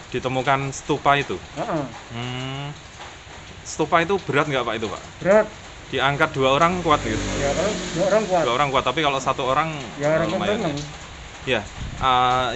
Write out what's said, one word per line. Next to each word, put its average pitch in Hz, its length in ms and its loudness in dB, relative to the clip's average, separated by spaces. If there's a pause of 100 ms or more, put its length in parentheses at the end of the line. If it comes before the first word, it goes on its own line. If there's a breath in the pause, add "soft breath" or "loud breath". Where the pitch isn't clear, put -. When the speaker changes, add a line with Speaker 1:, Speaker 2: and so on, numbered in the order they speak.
(140)
Speaker 1:
ditemukan 131 560 0
stupa 143 480 2
itu? 113 240 -2 (160)
Speaker 2:
Heeh. 156 260 -2 (300)
Speaker 1:
Hmm. 131 560 -6 (960)
Stupa 160 340 0
itu 170 200 2
berat 143 260 2
nggak, 135 160 0
Pak, 113 160 -2
itu, 110 100 -2
Pak? 90 140 -8 (180)
Speaker 2:
Berat. 208 280 4 (380)
Speaker 1:
Diangkat 143 460 2
dua 135 220 4
orang 170 280 4
kuat, 151 200 4
gitu? 110 160 -2 (180)
Speaker 2:
Ya, 139 160 0
kalau 165 200 2 (200)
dua 170 160 0
orang 214 180 4
kuat. 180 160 2
Speaker 1:
Dua 123 140 2
orang 139 140 4
kuat, 127 160 2
tapi 127 160 0
kalau 139 180 2
satu 135 240 0
orang, 147 260 2 (280)
Speaker 2:
Ya, 147 180 2
orang 160 140 2
Speaker 1:
lumayan, 208 300 0
Speaker 2:
kenceng. 151 180 -2
Speaker 1:
ya? 147 80 -6 (600)
Ya, 120 160 2 (380)
eh, 127 560 4